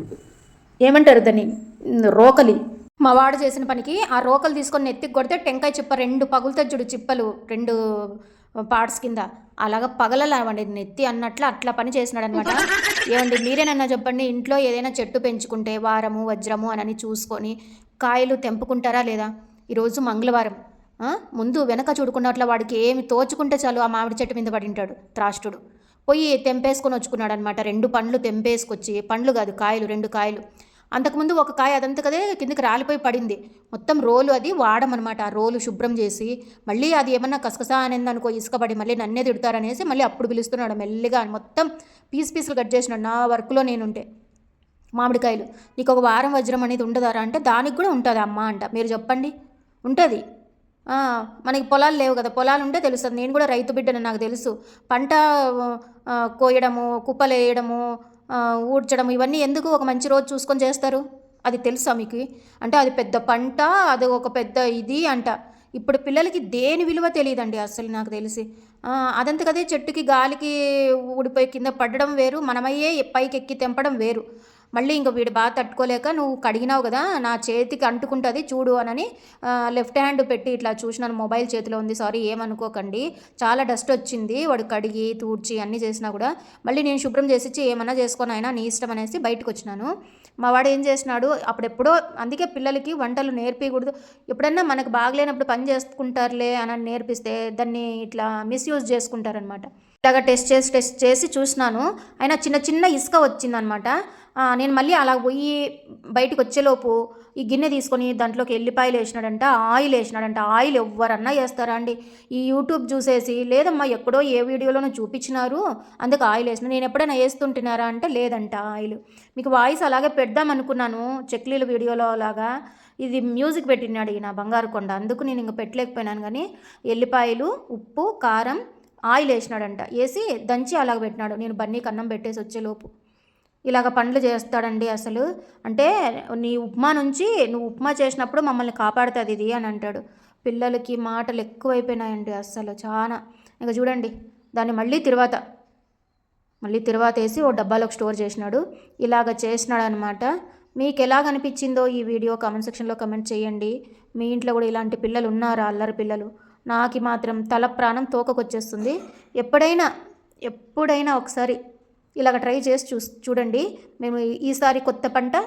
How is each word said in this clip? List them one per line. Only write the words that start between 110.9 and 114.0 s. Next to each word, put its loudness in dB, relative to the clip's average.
వేస్తారా -2
అండి? -4
ఈ -2
YouTube 0
చూసేసి, 0
లేదమ్మా 4
ఎక్కడో 2